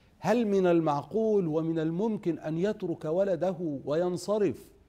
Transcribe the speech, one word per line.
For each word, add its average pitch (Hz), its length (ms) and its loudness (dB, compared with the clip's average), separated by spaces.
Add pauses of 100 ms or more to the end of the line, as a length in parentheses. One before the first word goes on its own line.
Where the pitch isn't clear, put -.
(240)
هل 226 220 2
من 196 200 4
المعقول 175 800 2
ومن 160 320 -2
الممكن 175 600 -2
أن 156 200 -6
يترك 185 460 -4
ولده 170 800 0
وينصرف 180 840 0 (200)